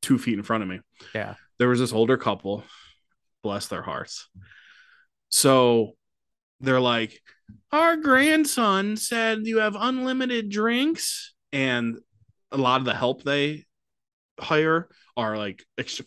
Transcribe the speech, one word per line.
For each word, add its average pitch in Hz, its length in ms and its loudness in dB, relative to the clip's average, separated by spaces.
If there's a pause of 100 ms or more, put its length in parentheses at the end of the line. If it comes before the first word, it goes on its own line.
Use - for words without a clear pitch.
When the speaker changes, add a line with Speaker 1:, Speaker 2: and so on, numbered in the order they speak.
Speaker 1:
two 131 160 2
feet 117 200 -2
in 104 40 -6
front 110 200 -2
of 95 60 -6
me. 92 120 -10 (340)
Speaker 2:
Yeah. 101 200 -8 (240)
Speaker 1:
There 123 100 4
was 123 120 2
this 123 120 -2
older 113 260 4
couple, 101 460 -4 (800)
bless 101 260 -4
their 85 140 -8
hearts. - 460 -10 (1000)
So 123 640 4 (680)
they're 131 200 2
like, 120 400 0 (520)
"Our 330 240 4
grandson 262 1000 2
said 226 500 -2
you 226 120 0
have 214 200 0
unlimited 254 720 -2
drinks." 240 840 -2 (180)
And 123 460 0 (540)
a 135 40 -6
lot 131 240 2
of 131 40 -4
the 120 100 -2
help 127 280 -2
they 143 420 -2 (720)
hire 160 500 2 (280)
are, 110 200 -2
like, 104 280 -8 (140)
ex-, - 280 -8